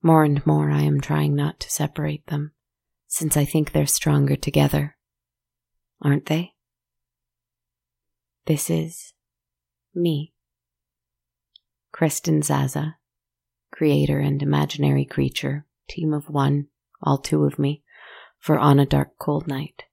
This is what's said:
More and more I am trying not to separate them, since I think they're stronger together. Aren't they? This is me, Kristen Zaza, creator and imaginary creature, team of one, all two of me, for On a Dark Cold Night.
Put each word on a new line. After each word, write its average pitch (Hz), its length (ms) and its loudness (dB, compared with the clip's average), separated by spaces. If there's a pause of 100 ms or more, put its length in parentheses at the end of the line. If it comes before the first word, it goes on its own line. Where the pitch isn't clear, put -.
More 160 220 6
and 143 220 0
more 151 240 2
I 147 140 0
am 147 180 0
trying 151 340 0
not 143 240 -4
to - 100 -12
separate 151 580 -6
them, 151 240 -6 (540)
since - 300 -2
I 147 80 2
think 151 280 0
they're 151 120 2
stronger 143 520 2
together. 147 600 0 (1040)
Aren't 143 240 2
they? 165 300 -4 (1900)
This 156 240 0
is 160 420 -6 (840)
me, 160 380 -2 (1600)
Kristen 156 480 0
Zaza, 147 560 -2 (760)
creator 147 480 0
and 143 240 -2
imaginary 143 600 0
creature, - 600 -4 (240)
team 156 240 -4
of 147 160 -8
one, 143 380 0 (340)
all 143 160 2
two 151 260 0
of 143 140 -2
me, 147 240 -2 (560)
for - 200 0
On 143 200 6
a 139 80 6
Dark 143 320 -2
Cold 151 280 -4
Night. 139 360 -10 (100)